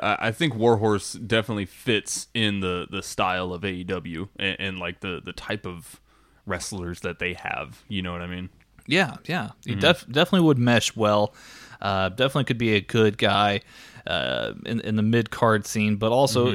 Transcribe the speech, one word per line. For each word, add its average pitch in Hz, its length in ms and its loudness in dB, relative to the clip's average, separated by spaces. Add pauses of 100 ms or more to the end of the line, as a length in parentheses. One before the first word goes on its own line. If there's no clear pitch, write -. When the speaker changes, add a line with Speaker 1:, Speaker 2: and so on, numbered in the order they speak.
Speaker 1:
I, 104 160 0
I 113 120 -2
think 147 240 -2
Warhorse 107 580 4
definitely 110 520 -2
fits - 680 -2
in 107 260 0
the, 90 300 -2
the 95 120 -6
style 92 520 -2
of 87 100 -8
A 101 60 -2
E 90 160 -6
W 87 420 -6 (100)
and, 98 220 -2
and, 95 200 -6
like, 90 200 -8
the, 90 240 -8
the 90 100 -10
type - 320 -8
of 87 360 -14 (440)
wrestlers 87 560 -8
that 87 180 -8
they 90 140 -2
have. - 540 -10
You 98 140 -4
know 90 100 -6
what 87 100 -8
I 87 60 -8
mean? 90 220 -8 (360)
Speaker 2:
Yeah, 151 300 0 (100)
yeah. 117 260 -6 (120)
He - 80 -8
Speaker 1:
Mm-hmm. 101 80 -4
Speaker 2:
def-, 165 280 2
definitely 165 400 4
would 143 100 6
mesh 120 380 2
well. 104 380 2 (480)
Uh, 95 280 0
definitely 131 360 0
could 123 120 -2
be 113 180 2
a 101 60 4
good 110 360 2
guy, 101 440 2 (440)
uh, 64 460 -2 (140)
in, 117 160 -4
in 107 160 -2
the 107 40 2
mid-card 110 640 2
scene, 107 300 0
but 110 160 0
also 123 440 4